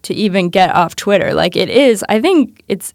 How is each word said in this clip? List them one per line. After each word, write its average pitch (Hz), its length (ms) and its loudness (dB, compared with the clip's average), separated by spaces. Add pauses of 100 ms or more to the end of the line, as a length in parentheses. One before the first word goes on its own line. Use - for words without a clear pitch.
to - 140 -10
even 190 340 -2
get 185 240 2
off 170 220 0
Twitter. - 400 0
Like, 170 200 0
it - 140 0
is, 233 400 2
I 214 100 0
think 302 480 0
it's, - 280 -8